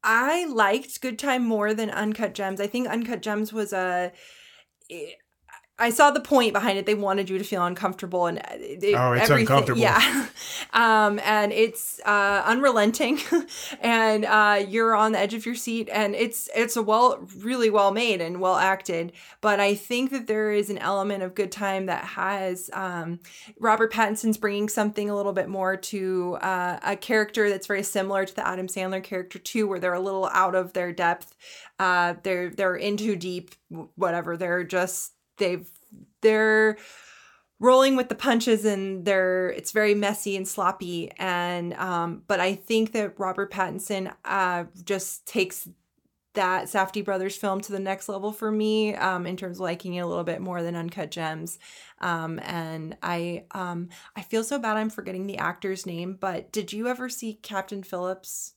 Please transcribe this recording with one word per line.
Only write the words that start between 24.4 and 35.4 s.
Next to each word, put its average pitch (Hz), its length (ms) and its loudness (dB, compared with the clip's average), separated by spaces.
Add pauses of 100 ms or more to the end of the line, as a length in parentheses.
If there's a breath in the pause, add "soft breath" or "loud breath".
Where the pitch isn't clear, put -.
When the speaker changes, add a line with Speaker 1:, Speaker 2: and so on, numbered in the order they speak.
Speaker 1:
something 208 400 -2
a 208 80 -2
little 202 160 0
bit 185 160 0
more 190 280 -2
to, 185 680 -4
uh, 180 400 -2
a 202 140 -2
character 214 520 2
that's 190 200 -2
very 202 160 0
similar 196 420 -2
to 190 80 -14
the 208 120 -4
Adam 185 200 -2
Sandler 190 360 -4
character 185 360 -8
too, 214 300 -2
where 190 100 -4
they're 180 160 0
a 180 60 -2
little 190 320 -2
out 185 220 4
of 185 200 0
their 180 180 -2
depth. 175 420 -2 (440 loud breath)
Uh, 180 440 2
they're, 180 280 -2
they're 185 260 0
in 208 220 -2
too 208 180 0
deep, 180 380 -10 (160)
w-, 165 240 -12
whatever. 170 420 -2
They're 175 280 -2
just, 180 480 -2 (260)
they've, 180 280 -2 (540)